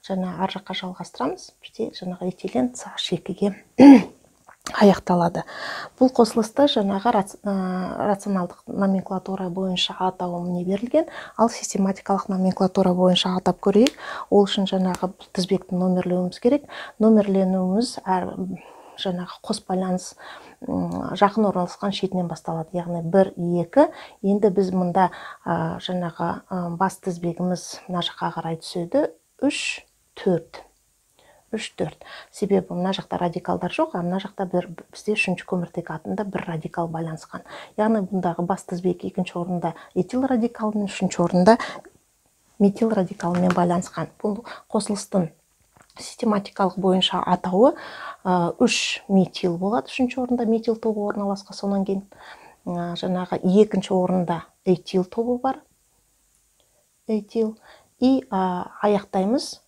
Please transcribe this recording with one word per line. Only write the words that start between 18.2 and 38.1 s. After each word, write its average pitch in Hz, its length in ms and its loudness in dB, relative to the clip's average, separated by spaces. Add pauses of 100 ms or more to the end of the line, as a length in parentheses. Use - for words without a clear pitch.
жаңағы 180 440 -6
қос - 240 -6
байланыс, 185 460 -2 (540)
м, 175 520 -4
жақын 202 300 2
орналасқан 185 460 -4
шетінен 185 320 -2
басталады. 165 500 -8
Яғни 175 260 -4
бір, 190 340 4
екі. 175 520 2 (320)
Енді 202 280 2
біз 185 220 0
мұнда, 180 380 2 (360)
ә, 170 340 -2
жаңағы, 175 500 -4 (200)
ә, 170 280 -6
бас 180 200 0
тізбегіміз 175 920 -4
мына 175 180 -4
жаққа - 320 -6
қарай 165 240 -6
түседі. 180 480 -2 (320)
Үш, - 420 -4 (320)
төрт. - 480 -4 (920)
Үш, - 240 -8
төрт. - 280 -8 (260)
Себебі 190 420 0
мына 180 200 -2
жақта 185 240 -6
радикалдар 180 540 -2
жоқ, 320 220 -2
а 175 80 -4
мына 175 180 -2
жақта 196 300 -8
бір, 180 200 -2 (220)
бізде - 220 -4
үшінші 190 320 -2
көміртек 175 460 -6
атомда 190 320 -6
бір 196 240 -6
радикал 165 400 -6
байланысқан. 165 560 -10 (340)
Яғни 214 320 2
бұндағы 180 360 -2